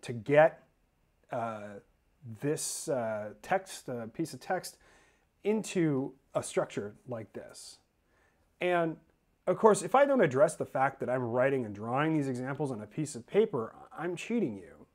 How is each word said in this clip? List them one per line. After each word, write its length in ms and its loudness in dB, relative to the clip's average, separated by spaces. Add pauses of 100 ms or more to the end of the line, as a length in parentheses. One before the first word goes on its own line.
to 100 -10
get, 540 4 (640)
uh, 480 -8 (600)
this, 480 -4
uh, 520 -4
text, 480 -4
uh, 200 -8
piece 260 -8
of 60 -14
text 360 -6 (680)
into 680 0 (220)
a 80 0
structure 540 -4 (100)
like 280 -10
this. 440 -16 (840)
And 360 2 (500)
of 100 2
course, 260 6
if 120 -10
I 120 8
don't 160 4
address 340 4
the 100 -4
fact 320 0
that 100 -4
I'm 140 0
writing 420 2
and 80 -8
drawing 420 -2
these 120 2
examples 460 -4
on 80 -8
a 60 -12
piece 280 -6
of 140 -14
paper, 440 0 (240)
I'm 200 -6
cheating 400 -2
you. 380 -18